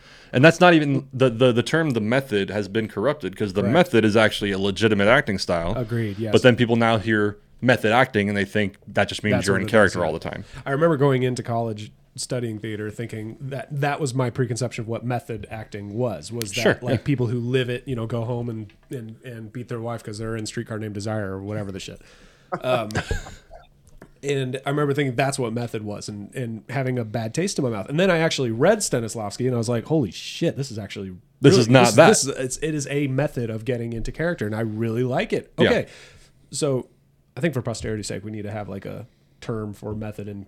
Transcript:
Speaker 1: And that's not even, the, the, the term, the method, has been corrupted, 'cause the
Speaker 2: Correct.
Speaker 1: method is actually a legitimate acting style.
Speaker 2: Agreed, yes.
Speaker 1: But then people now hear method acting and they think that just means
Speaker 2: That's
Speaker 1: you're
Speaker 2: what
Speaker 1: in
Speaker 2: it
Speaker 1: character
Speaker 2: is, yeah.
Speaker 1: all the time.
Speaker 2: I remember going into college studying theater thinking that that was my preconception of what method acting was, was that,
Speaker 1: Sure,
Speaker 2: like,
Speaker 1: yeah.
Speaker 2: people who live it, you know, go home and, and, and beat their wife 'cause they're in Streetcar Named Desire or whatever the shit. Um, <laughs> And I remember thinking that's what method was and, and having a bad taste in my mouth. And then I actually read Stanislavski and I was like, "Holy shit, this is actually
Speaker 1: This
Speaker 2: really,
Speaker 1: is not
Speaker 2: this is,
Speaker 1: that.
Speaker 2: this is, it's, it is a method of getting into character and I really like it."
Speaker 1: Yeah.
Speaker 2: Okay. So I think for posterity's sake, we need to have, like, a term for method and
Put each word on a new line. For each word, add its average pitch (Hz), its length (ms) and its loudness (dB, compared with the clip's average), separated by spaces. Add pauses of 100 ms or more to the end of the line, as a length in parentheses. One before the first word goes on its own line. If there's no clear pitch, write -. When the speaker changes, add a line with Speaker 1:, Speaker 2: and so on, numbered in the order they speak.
(300)
Speaker 1:
And 127 140 4
that's 165 160 8
not 180 140 10
even, 143 380 2
the, 131 180 4
the, 120 220 4
the 117 100 2
term, 160 280 0
the 117 100 0
method, 104 500 0
has 98 180 -4
been 107 200 -2
corrupted, 101 480 -4
'cause 104 160 -4
the 101 100 0
Speaker 2:
Correct. 101 120 2
Speaker 1:
method 151 300 6
is 107 120 4
actually 107 340 4
a 95 80 -2
legitimate 101 500 2
acting 117 300 4
style. 87 380 -2
Speaker 2:
Agreed, 113 420 -4
yes. 110 140 -4
Speaker 1:
But 117 100 6
then 123 140 8
people 120 200 2
now 117 220 4
hear 104 400 0 (260)
method 110 280 4
acting 113 360 2
and 104 80 -2
they 98 100 0
think 101 280 -2 (140)
that 101 200 0
just - 140 -8
means 107 120 2
Speaker 2:
That's 90 120 0
Speaker 1:
you're 98 80 4
Speaker 2:
what 95 80 0
Speaker 1:
in 110 60 -4
Speaker 2:
it - 20 -4
Speaker 1:
character 101 280 6
Speaker 2:
is, 87 40 0
yeah. 82 40 0
Speaker 1:
all 78 60 -2
the 82 60 -4
time. 80 260 -10 (220)
Speaker 2:
I 139 60 -4
remember 160 240 2
going 131 260 2
into 123 220 -2
college 117 480 -6 (240)
studying 120 420 -6
theater 107 320 -8
thinking 113 500 -10
that 131 300 -10
that 143 300 -2
was 131 140 -2
my 127 160 0
preconception 120 520 -4
of 107 60 -8
what 113 160 -6
method 117 460 -6
acting 101 440 -12
was, 104 380 -4
was 113 200 -6
that, 117 100 -4
Speaker 1:
Sure, 175 200 2
Speaker 2:
like, 123 180 0
Speaker 1:
yeah. - 40 -20
Speaker 2:
people 131 240 0
who 120 100 -2
live 120 300 0
it, 123 180 -6
you 135 80 -4
know, 113 120 -4
go 117 180 -4
home 120 240 -4
and, 110 240 -10 (180)
and, 113 320 -10
and 113 300 -14
beat 120 160 -12
their 120 120 -6
wife 117 220 -6
'cause 104 160 -10
they're 113 160 -4
in 110 120 -6
Streetcar 113 320 -6
Named 107 160 -8
Desire 104 420 -4
or 98 60 -10
whatever 104 280 -6
the 95 80 -8
shit. - 220 -14 (600)
Um, 120 320 0
<laughs> - 580 -6 (720)
And 135 400 -2
I 143 60 -2
remember 143 240 2
thinking 135 220 0
that's 135 220 0
what 117 140 -4
method 117 300 -6
was 104 260 -10
and, 104 260 -12
and 117 340 -8
having 127 300 -2
a 117 60 -4
bad 113 300 -6
taste 190 240 -2
in 165 60 0
my 120 60 0
mouth. 104 180 -6
And 147 100 -2
then 190 120 4
I 170 80 4
actually 147 340 0
read 165 260 4
Stanislavski 117 680 -4
and 127 80 2
I 117 40 2
was 113 100 -2
like, 117 180 0
"Holy 135 260 2
shit, - 440 -4
this 135 140 -6
is 107 80 -10
actually 98 320 -10 (300)
Speaker 1:
This 143 120 10
Speaker 2:
really, 123 100 6
Speaker 1:
is 113 60 2
not 127 120 10
Speaker 2:
this 120 100 8
is, 107 60 0
Speaker 1:
that. 160 120 10
Speaker 2:
this 147 160 6
is, 131 40 -4 (160)
it's, 127 140 -6
it 156 160 -2
is 139 140 -6
a 143 200 -2
method 131 420 -2
of 110 140 -6
getting 117 280 -4
into 113 200 -6
character 160 340 -4
and 107 80 -4
I 110 60 -4
really 113 420 -2
like 139 300 -2
it." - 260 -4
Speaker 1:
Yeah. 170 100 6
Speaker 2:
Okay. 208 180 2 (680)
So 139 360 -2 (480)
I - 40 -8
think 165 140 0
for 123 80 -2
posterity's 110 440 -6
sake, 98 180 -8
we 110 60 -10
need 107 120 -8
to 104 100 -8
have, 104 160 -8
like, 98 160 -10
a 101 220 -12 (340)
term 107 320 -6
for 107 220 -10
method 107 340 -8
and 101 200 -10